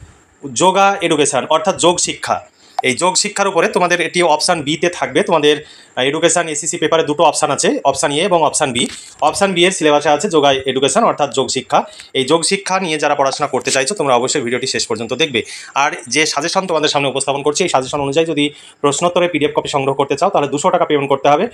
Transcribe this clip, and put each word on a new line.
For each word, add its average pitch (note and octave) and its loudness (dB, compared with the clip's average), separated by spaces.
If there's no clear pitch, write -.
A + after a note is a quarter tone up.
যোগা F#3 2
এডুকেশন, D3 0
অর্থাৎ D#3 0
যোগ E3 2
শিক্ষা। - -4
এই C3 2
যোগ E3+ 0
শিক্ষার G3+ -2
উপরে E3+ 0
তোমাদের F3 0
এটি E3 -2
অপশান D#3+ 0
বিতে D#3 -2
থাকবে। C#3+ -2
তোমাদের, D3+ 2
আহ, B2+ -2
এডুকেশন E3 2
এসএসসি D#3 -6
পেপারে D#3+ 2
দুটো D3 0
অপশান D3 2
আছে, G3 0
অপশান D3 0
এ D#3 0
এবং F3 2
অপশান C#3 0
বি। B2+ -2
অপশান E3+ 0
বি F3 2
এর F#3+ 4
সিলেবাসে D3+ 2
আছে D3 2
যোগা D3 4
এডুকেশন, C3+ 0
অর্থাৎ D3 0
যোগ A2 -2
শিক্ষা। D#3 -2
এই C3 0
যোগ D#3+ 2
শিক্ষা F#3+ -2
নিয়ে D#3+ -4
যারা D3 0
পড়াশোনা C#3 0
করতে B2+ -4
চাইছো, C3 0
তোমরা C3+ 2
অবশ্যই B2 0
ভিডিওটি A#2+ -4
শেষ - -4
পর্যন্ত A2+ -6
দেখবে। C3 0
আর C#3+ 0
যে D3+ 0
সাজেশন E3+ -2
তোমাদের D#3 0
সামনে C#3 0
উপস্থাপন C#3 -2
করছি, D3+ 0
এই F3 -2
সাজেশন C3+ -2
অনুযায়ী C#3+ 0
যদি D3 0
প্রশ্নোত্তরে F3 2
পিডিএফ D3 0
কপি C3+ -2
সংগ্রহ C#3 0
করতে C#3 0
চাও, F#3 0
তাহলে D3 0
দুশো C#3+ -2
টাকা F3 2
পেমেন্ট C#3 0
করতে C#3 2
হবে। D#3+ 4